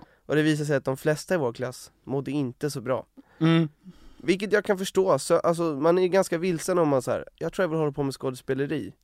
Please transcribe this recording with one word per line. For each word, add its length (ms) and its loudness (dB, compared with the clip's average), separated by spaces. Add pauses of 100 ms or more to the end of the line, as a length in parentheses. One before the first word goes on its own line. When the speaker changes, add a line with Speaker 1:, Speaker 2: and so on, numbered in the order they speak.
(260)
Speaker 1:
Och 100 -2
det 60 4
visar 220 2
sig 120 0
att 80 -4
de 120 -2
flesta 380 -2
i 40 2
vår 140 -2
klass 400 -10 (120)
mådde 260 -4
inte 400 -4
så 100 -8
bra. 260 -4 (320)
Speaker 2:
Mm. 300 4 (560)
Speaker 1:
Vilket 280 0
jag 120 4
kan 140 0
förstå, 400 2
så, 200 2
alltså, 240 0
man 360 2
är 100 4
ganska 300 2
vilsen 400 -2
om 100 4
man 140 2
så 80 -4
här, 260 -4
"Jag 160 -6
tror 120 -2
jag 40 0
vill 100 -2
hålla 140 0
på 100 -4
med 120 -2
skådespeleri. 800 -4 (120)